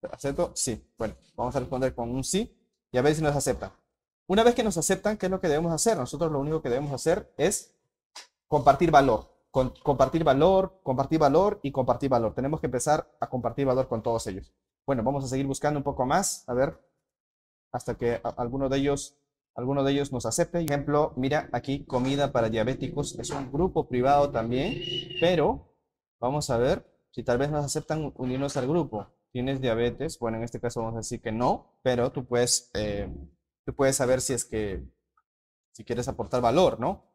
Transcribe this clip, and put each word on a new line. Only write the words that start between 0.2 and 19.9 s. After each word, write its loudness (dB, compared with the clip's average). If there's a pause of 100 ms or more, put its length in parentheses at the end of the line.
Sí. -6
Bueno, -6 (200)
vamos -4
a 2
responder -2
con -6
un -4
sí -4 (320)
y 0
a 4
ver 6
si -4
nos 2
aceptan. -2 (560)
Una 4
vez 8
que 0
nos 0
aceptan, 0
¿qué -4
es 0
lo -2
que -2
debemos 2
hacer? 2
Nosotros -2
lo 0
único -2
que -4
debemos 0
hacer 0
es -2 (680)
compartir 4
valor. 4 (200)
Con-, 0 (100)
compartir 2
valor, 4
compartir 0
valor 4
y -4
compartir 0
valor. 2
Tenemos -2
que -6
empezar 0
a -6
compartir -2
valor 2
con -4
todos -2
ellos. -10 (340)
Bueno, 0
vamos 0
a -6
seguir -2
buscando -2
un -4
poco -2
más, -2
a -2
ver, 0 (920)
hasta -6
que -2
a-, -2
alguno -2
de 2
ellos, -2 (340)
alguno -2
de 2